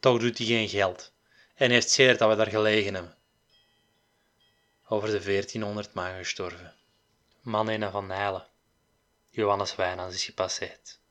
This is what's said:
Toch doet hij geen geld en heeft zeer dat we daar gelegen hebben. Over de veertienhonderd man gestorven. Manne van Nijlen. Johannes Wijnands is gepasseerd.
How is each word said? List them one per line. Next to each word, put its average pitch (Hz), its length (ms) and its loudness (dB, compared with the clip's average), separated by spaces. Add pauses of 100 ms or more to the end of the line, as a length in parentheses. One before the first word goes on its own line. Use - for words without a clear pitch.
Toch 123 160 6
doet 113 200 0
hij 117 80 -4
geen 110 220 0
geld 98 440 -2 (420)
en 127 160 2
heeft 120 200 4
zeer 127 280 6
dat 110 100 4
we 110 80 4
daar 110 100 2
gelegen 107 480 2
hebben. 87 220 -10 (1700)
Over 107 220 -2
de 104 120 -2
veertienhonderd 101 720 -4
man 92 200 -6
gestorven. 90 600 -10 (640)
Manne 110 500 -2
van 98 160 -6
Nijlen. 95 400 -4 (840)
Johannes 101 440 0
Wijnands 90 400 -4
is 92 100 -6
gepasseerd. - 760 -8 (120)